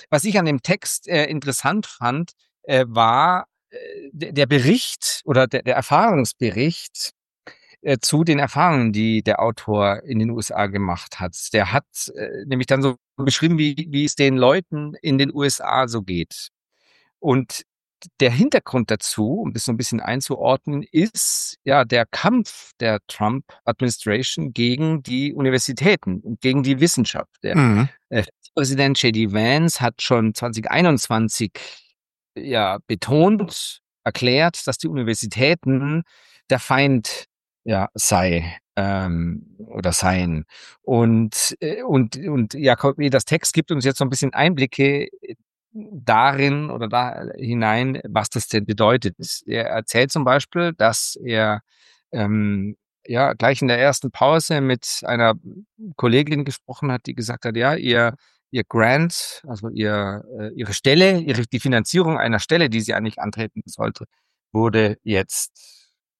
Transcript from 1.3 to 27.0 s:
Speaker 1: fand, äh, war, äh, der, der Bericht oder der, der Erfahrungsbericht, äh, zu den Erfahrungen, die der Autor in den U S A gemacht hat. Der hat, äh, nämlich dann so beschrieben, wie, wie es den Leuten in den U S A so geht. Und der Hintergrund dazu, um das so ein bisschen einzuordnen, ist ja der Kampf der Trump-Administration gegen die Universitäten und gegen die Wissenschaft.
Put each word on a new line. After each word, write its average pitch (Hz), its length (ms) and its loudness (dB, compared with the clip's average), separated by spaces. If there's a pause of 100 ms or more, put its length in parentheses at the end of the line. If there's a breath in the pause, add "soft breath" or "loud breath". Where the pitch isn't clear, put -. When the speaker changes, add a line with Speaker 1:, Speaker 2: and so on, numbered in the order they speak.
Speaker 1:
fand, 135 460 -4 (300)
äh, 131 260 2
war, 123 580 4 (240)
äh, - 60 -18 (360)
der, 156 200 -10
der 139 140 2
Bericht 143 760 0
oder 131 220 4
der, - 160 -2
der 123 140 0
Erfahrungsbericht, 139 1400 0 (720 loud breath)
äh, 139 180 0
zu 151 240 2
den 156 160 2
Erfahrungen, 139 520 2
die 110 300 0
der 104 180 0
Autor 104 640 0
in 123 140 -4
den 110 120 2
U 117 80 -6
S 107 120 -6
A 101 160 0
gemacht 98 540 -4
hat. 90 160 -8 (160)
Der 98 200 2
hat, 139 120 0 (320)
äh, 104 300 -8
nämlich 127 200 -2
dann 135 160 2
so 131 140 2 (200)
beschrieben, 160 420 2
wie, 151 320 -2
wie 143 140 0
es 143 120 -4
den 135 200 4
Leuten 147 680 0
in 135 160 2
den 139 140 2
U 143 120 -2
S - 160 0
A 123 260 0
so 113 160 -4
geht. 90 460 -6 (720)
Und 131 420 -2 (560)
der 123 140 2
Hintergrund 135 580 0
dazu, 110 440 -2
um 190 180 -6
das - 120 -8
so 123 80 -2
ein 113 40 -2
bisschen 117 240 -4
einzuordnen, 135 840 -2
ist - 800 -2
ja 135 220 4
der 117 220 2
Kampf - 760 -2
der 110 260 0
Trump-Administration 120 1500 -4
gegen 135 520 0
die 139 300 -4
Universitäten 131 840 0
und 110 200 -10
gegen 131 240 2
die 135 160 2
Wissenschaft. - 640 0